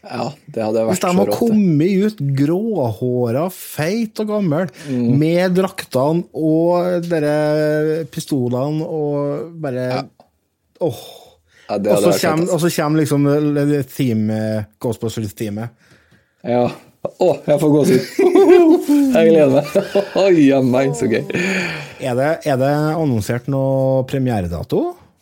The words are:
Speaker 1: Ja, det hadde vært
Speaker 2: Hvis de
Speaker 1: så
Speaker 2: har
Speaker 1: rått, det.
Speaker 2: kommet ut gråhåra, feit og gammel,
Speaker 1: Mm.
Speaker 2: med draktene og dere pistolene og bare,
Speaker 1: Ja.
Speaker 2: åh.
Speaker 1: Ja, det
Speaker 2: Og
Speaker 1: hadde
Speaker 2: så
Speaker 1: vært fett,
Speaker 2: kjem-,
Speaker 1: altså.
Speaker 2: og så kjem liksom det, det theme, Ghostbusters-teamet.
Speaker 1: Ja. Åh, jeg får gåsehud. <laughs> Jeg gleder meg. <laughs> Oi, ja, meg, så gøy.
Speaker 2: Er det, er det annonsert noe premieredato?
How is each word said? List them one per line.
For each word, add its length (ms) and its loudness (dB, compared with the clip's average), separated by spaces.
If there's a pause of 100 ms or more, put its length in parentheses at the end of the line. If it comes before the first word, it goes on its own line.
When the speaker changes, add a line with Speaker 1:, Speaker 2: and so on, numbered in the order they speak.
Speaker 1:
Ja, 220 -8 (280)
det 80 -6
hadde 220 0
vært 80 0
Speaker 2:
Hvis 100 -2
de 60 0
Speaker 1:
så 80 0
Speaker 2:
har 20 2
Speaker 1:
rått, 140 2
det. 60 -2
Speaker 2:
kommet 560 2 (100)
ut 160 -2 (160)
gråhåra, 1120 -2
feit 720 -6
og 80 -4
gammel, 380 -2 (160)
Speaker 1:
Mm. 220 -2 (140)
Speaker 2:
med 360 2
draktene 800 -2
og 760 0
dere 960 0
pistolene 800 -4
og 720 -6
bare, 340 -6
Speaker 1:
Ja. 140 -4 (800)
Speaker 2:
åh. 240 -4 (640)
Speaker 1:
Ja, 100 -4
det 100 -2
Speaker 2:
Og 80 4
Speaker 1:
hadde 80 0
Speaker 2:
så 60 6
Speaker 1:
vært 20 2
fett, 120 0
Speaker 2:
kjem-, 160 0
Speaker 1:
altså. 140 0
Speaker 2:
og 60 -2
så 100 0
kjem 260 0
liksom 580 2
det, 140 0
det 180 0
theme, 800 -2 (120)
Ghostbusters-teamet. 920 -6 (720)
Speaker 1:
Ja. 220 0 (540)
Åh, 200 2
jeg 200 0
får 100 4
gåsehud. 340 4
<laughs> 1080 4
Jeg 160 6
gleder 180 6
meg. 180 2 (280)
<laughs> 220 -2
Oi, 320 4
ja, 120 4
meg, 340 2
så 120 -4
gøy. 160 0 (760)
Speaker 2:
Er 180 -6
det, 120 0 (120)
er 160 0
det 120 2 (200)
annonsert 600 -2
noe 560 0
premieredato? 760 -2 (420)